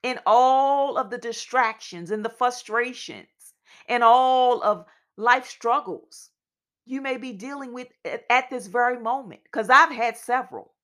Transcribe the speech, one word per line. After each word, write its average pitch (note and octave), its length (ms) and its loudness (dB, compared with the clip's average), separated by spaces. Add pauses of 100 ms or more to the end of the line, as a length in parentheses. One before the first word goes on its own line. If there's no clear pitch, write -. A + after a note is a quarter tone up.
in B3+ 240 -4
all C4+ 680 4
of A3+ 120 -4
the A#3+ 80 -8
distractions A3+ 920 -4
and G#3+ 120 -6
the A3+ 60 -6
frustrations A#3+ 1300 -6 (320)
and A#3+ 160 0
all B3+ 580 6
of G#3 240 -2 (300)
life B3 320 0
struggles - 800 -6 (560)
you C4 160 -10
may C4 160 -6
be B3+ 160 -12
dealing B3+ 400 -12
with B3 180 -14 (140)
at, - 240 -10
at B3+ 200 2
this A3+ 180 -8
very B3 300 0
moment, A#3+ 440 -8 (100)
'cause G#3+ 180 -4
I've D4 220 8
had A3+ 260 -4
several. - 560 -6 (100)